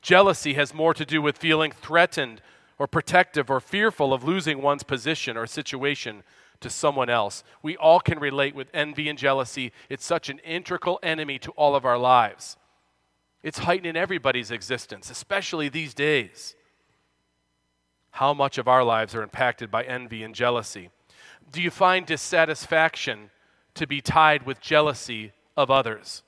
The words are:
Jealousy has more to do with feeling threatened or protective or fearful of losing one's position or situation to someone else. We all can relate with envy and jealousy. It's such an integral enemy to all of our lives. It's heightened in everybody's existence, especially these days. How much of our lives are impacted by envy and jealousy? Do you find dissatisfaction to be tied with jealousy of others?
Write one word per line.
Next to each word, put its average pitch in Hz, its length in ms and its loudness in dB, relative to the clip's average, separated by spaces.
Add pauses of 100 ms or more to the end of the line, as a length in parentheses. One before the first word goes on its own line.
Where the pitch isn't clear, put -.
Jealousy 180 540 4
has 143 180 0
more 160 200 2
to 156 120 -4
do 151 160 0
with 147 160 0
feeling 156 340 2
threatened 151 680 0 (360)
or 139 100 -2
protective 160 640 0
or 131 120 0
fearful 196 520 0
of 123 120 -4
losing 151 360 -2
one's 143 220 0
position 131 540 -6
or 117 100 -6
situation 131 760 -6 (360)
to 123 100 -14
someone 135 400 0
else. 110 320 0 (200)
We 156 160 -8
all 165 240 6
can 160 180 0
relate 139 340 0
with 135 200 -12
envy 151 340 -4
and 151 100 -6
jealousy. 131 540 0 (180)
It's 139 140 -10
such 170 240 -2
an 139 120 -10
integral 175 640 -4
enemy 156 380 -4
to - 120 -14
all 147 220 2
of 131 120 0
our 123 120 2
lives. 123 600 2 (840)
It's 156 160 -10
heightened 180 260 0
in 165 100 -6
everybody's 135 560 -2
existence, 117 580 -10
especially 160 600 -4
these 143 240 -8
days. 139 640 -2 (1600)
How 139 220 0
much 139 240 -2
of 123 100 -4
our 127 160 6
lives 113 320 0
are 113 80 -6
impacted 120 480 -4
by 110 120 -2
envy 123 380 -10
and 107 140 -14
jealousy? 113 540 -2 (600)
Do 147 120 -8
you 175 80 0
find 185 360 2
dissatisfaction 156 1200 0 (460)
to 156 120 -6
be 143 140 -6
tied 151 440 4
with 131 140 -6
jealousy 123 720 0 (240)
of 139 160 2
others? 117 560 0